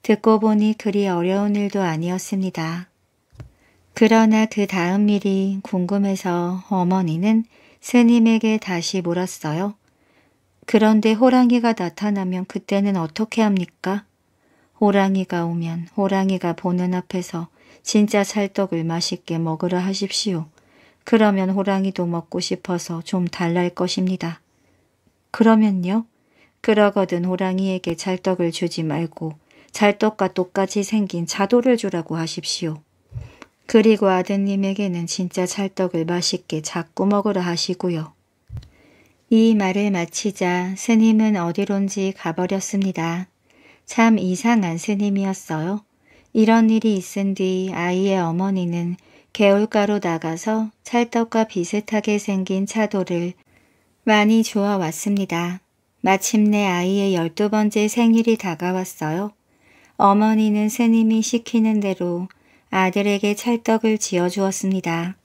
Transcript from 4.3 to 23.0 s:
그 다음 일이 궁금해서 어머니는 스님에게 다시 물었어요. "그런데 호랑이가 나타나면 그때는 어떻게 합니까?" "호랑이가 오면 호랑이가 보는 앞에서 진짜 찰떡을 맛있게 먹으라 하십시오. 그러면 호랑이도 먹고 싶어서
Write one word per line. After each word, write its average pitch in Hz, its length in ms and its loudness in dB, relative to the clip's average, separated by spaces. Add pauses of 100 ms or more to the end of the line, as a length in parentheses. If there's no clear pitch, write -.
그 208 220 -2
다음 190 400 0
일이 196 560 0
궁금해서 185 1040 -2
어머니는 185 760 2 (380)
스님에게 226 760 4
다시 180 420 -4
물었어요. 175 760 -4 (920)
"그런데 220 480 4
호랑이가 240 640 4
나타나면 185 680 -4
그때는 196 500 -2
어떻게 190 480 -2
합니까?" 196 640 -2 (760)
"호랑이가 190 640 2
오면 170 520 -4
호랑이가 190 560 0
보는 180 420 -2
앞에서 175 540 -8 (340)
진짜 208 400 2
찰떡을 196 640 -2
맛있게 165 540 -4
먹으라 165 420 -2
하십시오. 190 680 -4 (560)
그러면 202 480 2
호랑이도 190 560 -2
먹고 170 320 -6
싶어서 175 640 -6